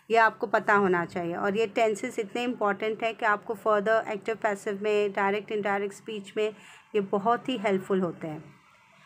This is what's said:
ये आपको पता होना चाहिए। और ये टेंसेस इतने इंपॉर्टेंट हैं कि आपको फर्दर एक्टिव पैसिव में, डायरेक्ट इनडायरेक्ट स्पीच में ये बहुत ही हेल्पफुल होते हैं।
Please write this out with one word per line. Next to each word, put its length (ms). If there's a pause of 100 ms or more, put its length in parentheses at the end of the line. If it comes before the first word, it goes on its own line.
(120)
ये 60
आपको 300
पता 260
होना 320
चाहिए। 300
और 220
ये 100
टेंसेस 520
इतने 240
इंपॉर्टेंट 600
हैं 120
कि 100
आपको 280
फर्दर 540
एक्टिव 280
पैसिव 480
में, 280
डायरेक्ट 400
इनडायरेक्ट 440
स्पीच 420
में 160 (420)
ये 60
बहुत 480
ही 80
हेल्पफुल 440
होते 260
हैं। 160 (640)